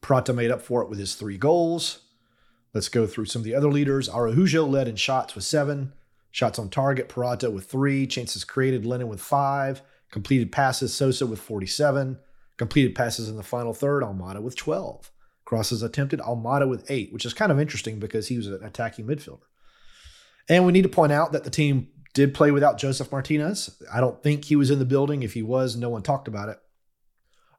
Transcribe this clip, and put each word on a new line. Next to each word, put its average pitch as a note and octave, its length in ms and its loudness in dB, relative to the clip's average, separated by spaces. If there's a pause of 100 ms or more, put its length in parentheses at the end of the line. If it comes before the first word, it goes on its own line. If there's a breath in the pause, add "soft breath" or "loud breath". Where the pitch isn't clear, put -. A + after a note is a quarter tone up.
Purata C3+ 320 2
made A#2 200 0
up A#2+ 100 -4
for B2 200 -2
it - 60 -4
with G2+ 120 -8
his G2 160 -6
three G2+ 200 -8
goals. E3 640 2 (720)
Let's G#2+ 160 -4
go A#2 160 2
through A2 200 -4
some A#2 160 -6
of A2+ 40 -6
the A2+ 120 -2
other C#3+ 140 4
leaders. C#3 380 0
Araujo C#3+ 560 2
led C3+ 220 0
in A2+ 80 -6
shots C3 400 -2
with G2 80 -10
seven. C#3+ 500 -2 (380)
Shots - 280 -2
on G2+ 120 -6
target, C3+ 380 0
Purata B2 420 -2
with G2 160 -8
three. C3+ 400 0
Chances A#2+ 380 -6
created, C3 420 0
Lennon B2 220 -4
with G2+ 120 -10
five. C#3 600 -2 (300 soft breath)
Completed A#2 400 0
passes, C3 420 0
Sosa C3 320 0
with A2 140 -6
forty-seven. C3 800 -2 (380)
Completed A#2+ 380 2
passes A#2 340 -2
in A2 80 -10
the G#2+ 60 -10
final A#2 320 -6
third, C#3+ 300 0
Almada F#2+ 360 -8
with B2 140 -10
twelve. - 560 -6 (340)
Crosses A2 380 -2
attempted, C3+ 380 -2
Almada B2 480 0
with B2+ 220 -4
eight, A#2+ 220 -4
which A#2 140 -8
is A#2 80 -8
kind G#3 160 2
of C#3 80 4
interesting A2+ 400 -2
because G#2+ 300 -4
he B2 80 -2
was A2 100 -4
an G2 180 -10
attacking A2+ 420 -8
midfielder. C#3+ 340 -6 (1080 soft breath)
And F3+ 160 8
we F3+ 80 6
need F#3+ 100 8
to F#3+ 60 4
point D3+ 240 4
out D3+ 200 2
that D3+ 120 -2
the C3+ 60 -6
team C#3+ 380 2 (240)
did C#3 220 4
play D3 180 6
without C#3+ 260 4
Joseph C3+ 340 -4
Martinez. D3+ 680 -2 (100)
I A#2 80 0
don't B2+ 200 0
think D3 240 2
he D3+ 120 2
was C#3 140 4
in C#3+ 80 4
the C3+ 60 2
building. C#3 380 2
If G#2+ 120 -6
he A2+ 80 -4
was, B2 340 0
no A#2+ 120 -4
one A2+ 140 -4
talked - 240 -2
about G#2 220 -8
it. G#2+ 100 -14 (1000)